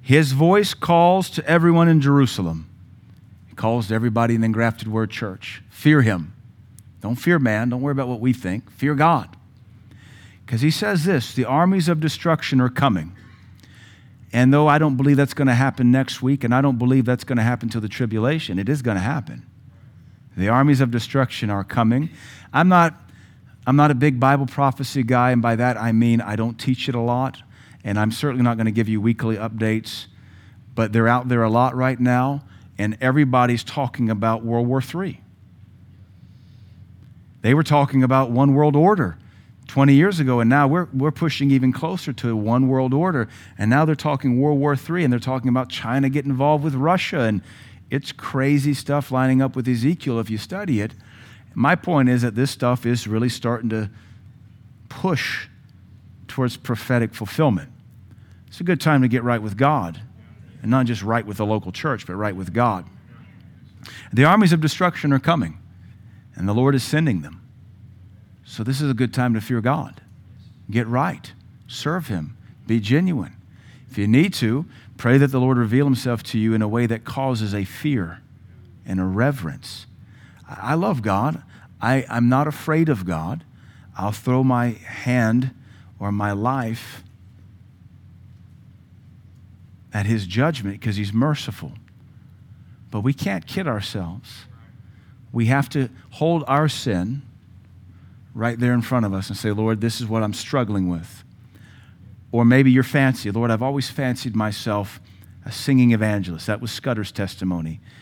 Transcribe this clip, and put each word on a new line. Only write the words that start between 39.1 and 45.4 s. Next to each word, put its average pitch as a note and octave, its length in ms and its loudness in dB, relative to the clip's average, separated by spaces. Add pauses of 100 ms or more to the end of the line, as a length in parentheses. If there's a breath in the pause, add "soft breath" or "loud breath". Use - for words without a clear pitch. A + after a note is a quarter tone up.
twenty C#3 260 4
years E3+ 260 4
ago, B2+ 200 2
and A#2 100 4
now C#3+ 180 4
we're, E3+ 240 0
we're C3+ 200 0
pushing C#3+ 400 0
even C3 200 4
closer D#3+ 420 -6
to A#2 220 -4
one A#2 320 2
world C3 240 0
order, D3 380 0 (300 loud breath)
and G#2 100 0
now D3 160 4
they're D#3 80 0
talking C3+ 480 -2
World D3 180 2
War C#3+ 160 0
Three, E3+ 280 -4
and B2 100 2
they're A#2 60 0
talking C3 300 -4